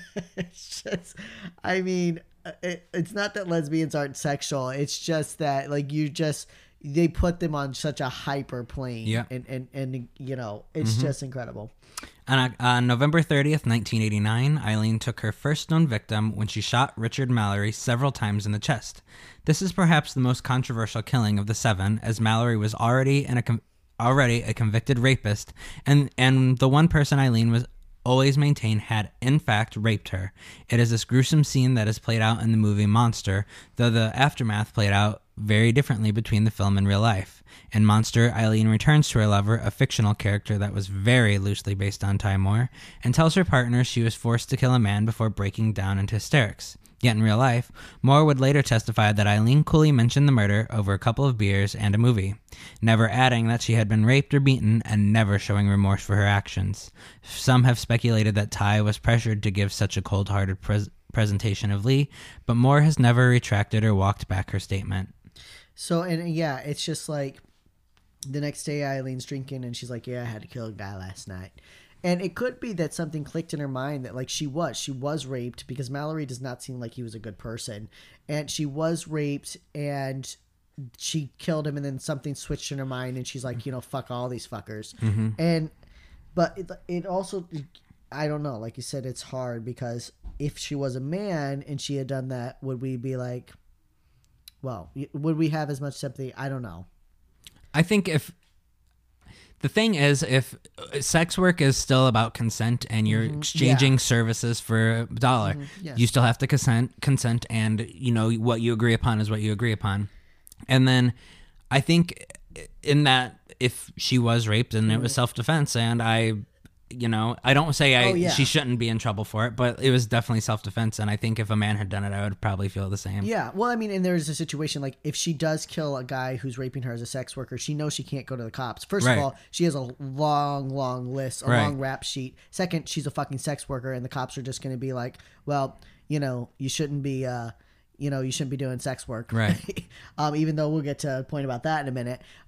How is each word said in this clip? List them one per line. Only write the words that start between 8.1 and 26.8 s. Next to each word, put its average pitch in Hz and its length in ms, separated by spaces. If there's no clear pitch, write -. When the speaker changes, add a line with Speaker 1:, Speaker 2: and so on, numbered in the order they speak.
Speaker 1:
plane. 120 420
Speaker 2:
Yeah. 110 240
Speaker 1:
And, 127 180
and, 127 240
and, 131 360
you 131 180
know, 110 280
it's 113 180
Speaker 2:
Mm-hmm. 113 100
Speaker 1:
just 139 200
incredible. 127 500
Speaker 2:
On, 131 100
uh, 127 200
on 123 300
November 147 340
thirtieth, 147 440
nineteen 113 360
eighty-nine, 110 560
Eileen 110 400
took - 220
her 110 100
first - 400
known 160 160
victim 110 480
when 104 140
she - 120
shot 123 360
Richard 120 340
Mallory 104 420
several 127 380
times 104 340
in 104 80
the 104 60
chest. - 420
This 156 180
is 180 100
perhaps 165 400
the 131 80
most 127 220
controversial 113 600
killing 104 360
of 101 80
the 110 80
seven, 104 480
as 110 180
Mallory 113 360
was 107 180
already 135 500
in 123 140
a 120 40
con-, 117 180
already 120 420
a 113 100
convicted 113 460
rapist, 117 540
and, 143 320
and 127 400
the 135 100
one 147 200